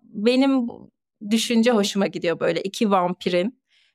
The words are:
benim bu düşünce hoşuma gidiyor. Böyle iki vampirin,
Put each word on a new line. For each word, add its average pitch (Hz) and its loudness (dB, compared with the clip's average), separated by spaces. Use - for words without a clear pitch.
benim 254 0
bu - -16
düşünce 226 2
hoşuma 202 0
gidiyor. 165 -4
Böyle 165 0
iki 196 -2
vampirin, 180 -2